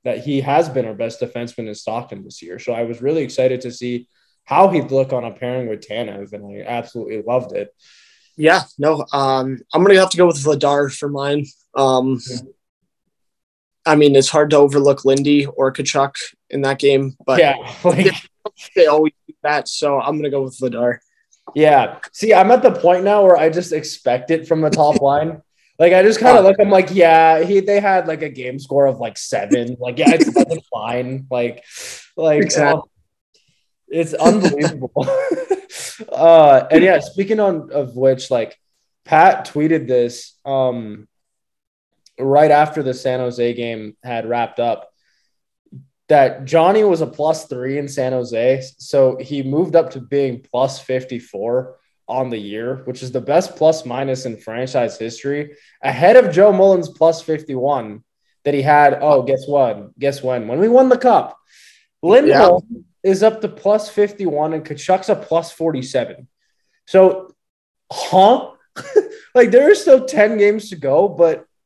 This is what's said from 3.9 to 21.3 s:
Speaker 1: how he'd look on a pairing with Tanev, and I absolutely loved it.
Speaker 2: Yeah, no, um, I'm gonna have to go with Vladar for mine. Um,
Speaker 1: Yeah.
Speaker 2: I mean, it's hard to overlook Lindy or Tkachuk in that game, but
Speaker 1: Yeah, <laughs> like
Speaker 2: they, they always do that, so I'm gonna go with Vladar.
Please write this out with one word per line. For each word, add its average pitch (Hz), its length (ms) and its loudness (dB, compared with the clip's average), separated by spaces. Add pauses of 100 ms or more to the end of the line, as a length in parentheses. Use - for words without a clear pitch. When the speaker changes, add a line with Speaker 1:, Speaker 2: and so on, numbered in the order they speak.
Speaker 1:
how 180 240 4
he'd 147 220 -2
look 135 220 -2
on 123 120 -4
a 117 60 -10
pairing 123 380 -8
with 107 180 -10
Tanev, 101 460 -12
and 101 140 -18
I 101 200 -18
absolutely 113 540 -10
loved 120 320 -4
it. 101 160 -8 (680)
Speaker 2:
Yeah, 160 280 2 (160)
no, 147 340 -2
um, 135 460 -2 (160)
I'm 160 100 2
gonna 196 160 6
have 185 80 2
to - 80 -6
go 175 100 4
with 151 160 -2
Vladar 143 540 0
for 143 140 -10
mine. 143 340 -6 (300)
Um, 131 440 0 (120)
Speaker 1:
Yeah. 120 80 -10 (1500)
Speaker 2:
I 156 100 2
mean, 147 200 4
it's 135 120 4
hard 151 220 0
to 156 60 2
overlook 143 480 2
Lindy 139 420 0
or 135 260 -4
Tkachuk 139 420 -4 (360)
in 139 120 -6
that 135 160 -4
game, 139 380 0 (100)
but 131 140 0
Speaker 1:
Yeah, 143 160 2 (140)
<laughs> - 140 -16
like 180 220 2
Speaker 2:
they, 185 40 -6 (640)
they 175 120 4
always 156 260 2 (140)
do - 160 -20
that, 147 260 -4
so 143 320 -4
I'm 143 160 -6
gonna 151 140 -6
go 139 120 -4
with 131 160 -12
Vladar. 120 400 -4 (560)